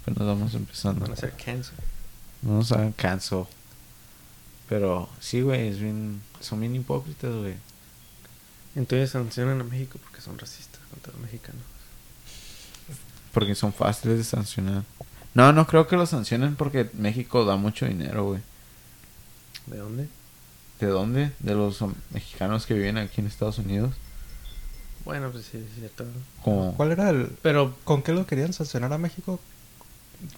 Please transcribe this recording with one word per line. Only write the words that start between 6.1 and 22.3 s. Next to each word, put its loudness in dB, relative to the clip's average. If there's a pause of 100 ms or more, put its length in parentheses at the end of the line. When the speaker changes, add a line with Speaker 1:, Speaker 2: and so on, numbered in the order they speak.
Speaker 1:
son -4
bien -2
hipócritas, -4
güey. -4 (1200)
Speaker 2:
Entonces 2
sancionan -2
a -6
México -6
porque -20
son -12
racistas -16 (100)
contra -16
los -14
mexicanos. -12 (1700)
Speaker 1:
Porque 4
son 0
fáciles 2
de 0
sancionar. -2 (500)
No, 12
no 8
creo 8
que 2
los 4
sancionen 0
porque 2
México 2
da 4
mucho 0
dinero, 0
güey. 0 (1300)
Speaker 2:
¿De -10
dónde? -6 (720)
Speaker 1:
¿De 2
dónde? 2
De 0
los, 2
um, 0 (180)
mexicanos -2